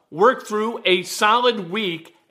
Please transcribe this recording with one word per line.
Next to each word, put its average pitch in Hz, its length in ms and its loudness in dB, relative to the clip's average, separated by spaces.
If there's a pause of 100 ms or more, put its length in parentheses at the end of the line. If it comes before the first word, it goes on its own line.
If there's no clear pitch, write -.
work 208 360 2
through 214 380 -4
a 185 200 2
solid 220 680 0
week 180 420 -6 (180)